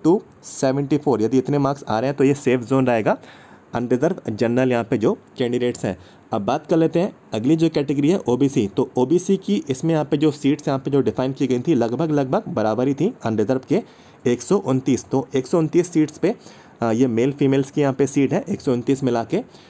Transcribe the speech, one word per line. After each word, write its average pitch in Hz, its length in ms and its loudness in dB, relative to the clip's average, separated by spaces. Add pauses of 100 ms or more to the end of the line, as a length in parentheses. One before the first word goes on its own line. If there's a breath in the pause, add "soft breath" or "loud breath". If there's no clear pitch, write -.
to 190 120 4 (240)
सेवेंटी 139 540 -2
फ़ोर, 127 240 0
यदि 113 160 2
इतने 147 200 0
मार्क्स 139 300 -2
आ 110 120 -2
रहे 127 100 -2
हैं, 143 80 -6
तो 143 60 2
ये 139 100 4
सेफ 131 260 0
जोन 131 280 0
रहेगा 120 300 2 (560 loud breath)
अनरिजर्व 123 560 -2
जनरल 120 420 0
यहाँ 117 120 0
पे 113 140 -2
जो 131 200 0 (200)
कैंडिडेट्स 120 480 -2
हैं। 92 120 -4 (360 loud breath)
अब 110 80 -2
बात 123 260 -4
कर 170 100 2
लेते 165 220 2
हैं 190 160 -4 (180)
अगली 120 220 2
जो 160 140 2
कैटेगरी 143 400 0
है, 185 80 2
ओबीसी। 123 500 0
तो - 300 -2
ओबीसी 175 400 2
की 202 320 -2
इसमें 160 240 -2
यहाँ 151 120 0
पे 147 120 -2
जो 151 140 4
सीट्स 143 360 -2
यहाँ 135 120 -2
पे 135 120 -6
जो 139 100 2
डिफाइन 131 320 -2
की 135 140 -2
गई 123 120 0
थी, 151 160 0
लगभग, 123 360 0
लगभग 143 360 0
बराबर 113 400 0
ही 143 60 0
थी 180 200 -2 (100)
अनरिजर्व 110 460 0
के, 170 120 0 (460 loud breath)
एक 123 140 0
सौ 190 160 0
उनतीस। 131 480 0
तो 131 300 -4
एक 131 120 -2
सौ 180 100 0
उनतीस 165 340 0
सीट्स 156 260 0
पे, 196 180 -2 (460 loud breath)
अ, 113 100 0
ये 123 160 2
मेल 120 240 2
फीमेल्स 139 400 0
की 151 100 -2
यहाँ 135 120 2
पे 139 140 0
सीट 139 260 0
है, 190 160 -2
एक 202 120 -4
सौ 135 120 0
उनतीस 131 300 -2
मिला 117 200 0
के। 185 180 -4 (280 loud breath)